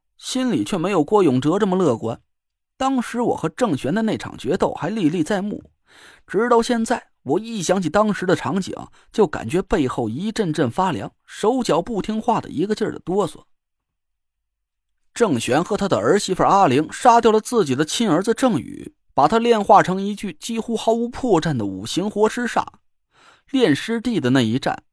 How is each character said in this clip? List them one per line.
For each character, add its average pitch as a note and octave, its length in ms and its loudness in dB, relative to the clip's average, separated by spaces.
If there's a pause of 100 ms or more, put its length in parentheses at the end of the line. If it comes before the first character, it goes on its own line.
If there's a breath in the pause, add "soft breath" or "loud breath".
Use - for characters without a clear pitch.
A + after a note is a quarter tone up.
(160)
心 B3+ 340 -4
里 D3+ 140 0
却 F#3+ 140 -4
没 F3 120 -2
有 F3+ 120 4
郭 G3+ 200 4
永 C3 180 4
哲 D#3 180 2
这 G#3+ 80 0
么 F3+ 100 0
乐 D#3 200 2
观。 A2 240 -8 (560)
当 C4 260 -2
时 - 180 -6
我 A3+ 160 0
和 - 120 -4
郑 G3 280 -2
玄 B2+ 160 -4
的 A3 100 0
那 G#3+ 140 -2
场 - 220 -12
决 C#3+ 180 -2
斗 - 180 0
还 - 140 -6
历 G3+ 200 0
历 E3 140 0
在 F#3+ 200 -4
目， - 280 -10 (560 soft breath)
直 A3 220 0
到 A#3 140 4
现 A3+ 220 -2
在， - 260 -4 (120)
我 D3+ 160 -2
一 A3 240 -8
想 F#3 200 0
起 D#3+ 80 -4
当 G#3 240 2
时 - 100 -8
的 F3+ 100 2
场 - 260 -2
景， - 140 -8 (380 soft breath)
就 G#3 140 4
感 - 220 -6
觉 E3 120 -2
背 F3+ 280 0
后 A#2+ 200 -4
一 E3 220 -6
阵 G3 220 -2
阵 D3 180 0
发 F#3 220 0
凉， A#2 200 -8 (140)
手 B3 360 0
脚 E3+ 200 2
不 G#3 180 -6
听 G#3+ 200 -4
话 G#3+ 200 0
的 - 80 -10
一 D3 160 -4
个 G#3 120 -2
劲 G#3+ 100 -2
儿 - 60 -4
的 - 80 -10
哆 F3+ 280 -2
嗦。 - 140 -20 (1700)
郑 F3 260 0
玄 B2 240 0
和 F#3+ 140 -4
他 G3 120 -2
的 B2 100 2
儿 C3 200 4
媳 F#3+ 140 -4
妇 D#3+ 120 0
阿 F3+ 240 6
玲 C#3 240 2
杀 A#3 280 6
掉 A3+ 120 4
了 G#3+ 80 4
自 A3 240 0
己 C3+ 100 -2
的 D3 100 0
亲 A3+ 240 -2
儿 F3 140 2
子 A3+ 100 0
郑 A3+ 260 0
宇， - 360 -12 (200)
把 C3+ 120 4
他 A3+ 140 2
炼 A#3 220 2
化 F#3+ 200 8
成 F#3 180 -2
一 G3+ 140 -4
具 G3 180 -8
几 A3+ 280 -8
乎 A3 160 -4
毫 A3+ 160 0
无 A#3 160 -2
破 G#3+ 340 0
绽 D#3 140 -2
的 G#2+ 100 -2
五 F#2+ 180 -8
行 F3 240 -4
活 G#3+ 200 2
尸 A#3+ 180 -6
煞。 - 180 -2 (880 soft breath)
炼 A3+ 240 4
尸 A3+ 260 -4
地 A3+ 200 -2
的 B2 100 0
那 C3+ 100 4
一 A2+ 200 0
战， - 320 -4